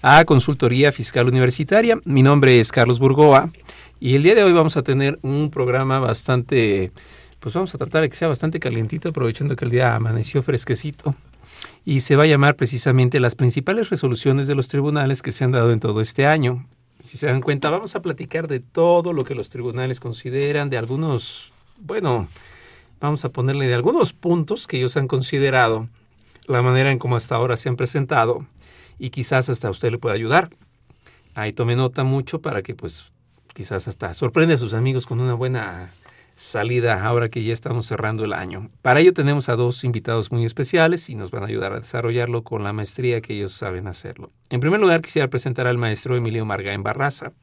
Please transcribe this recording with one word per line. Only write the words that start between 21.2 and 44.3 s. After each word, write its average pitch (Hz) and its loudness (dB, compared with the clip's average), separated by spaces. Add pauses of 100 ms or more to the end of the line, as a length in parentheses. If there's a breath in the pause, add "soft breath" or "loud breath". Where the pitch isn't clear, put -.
bueno, 151 -2 (720 loud breath)
vamos 147 -4
a 135 -4
ponerle 135 -2
de 123 2
algunos 220 2
puntos 170 -2
que - -6
ellos 127 -2
han 139 0
considerado, 127 0 (580 soft breath)
la 123 2
manera 131 4
en 131 0
cómo 123 -2
hasta 117 -4
ahora 120 0
se 135 -6
han 123 -2
presentado, 131 0 (540 soft breath)
y 127 -10
quizás 131 -2
hasta 120 -4
a - -4
usted 113 -4
le 117 -6
pueda 113 -2
ayudar. 135 0 (840 soft breath)
Ahí 107 -6
tome 120 -2
nota 127 -2
mucho 135 -4
para 107 -6
que, - -14
pues, - -14 (480)
quizás 95 -8
hasta 98 -10
sorprenda 160 0
a - -2
sus 113 -6
amigos 123 -2
con 120 -4
una 127 -2
buena 107 -8 (420 soft breath)
salida 117 -2
ahora 117 0
que 113 -8
ya 113 -4
estamos 117 -6
cerrando 110 -6
el 104 -6
año. 95 -10 (120)
Para 127 4
ello 180 6
tenemos 147 0
a 123 0
dos 123 -2
invitados 113 -4
muy 117 -2
especiales 165 0
y 120 -12
nos 101 -12
van 104 -8
a - -8
ayudar 107 -6
a 110 -8
desarrollarlo 117 -4
con 110 -8
la 101 -6
maestría 113 -4
que 113 -12
ellos 101 -8
saben 95 -10
hacerlo. - -16 (180)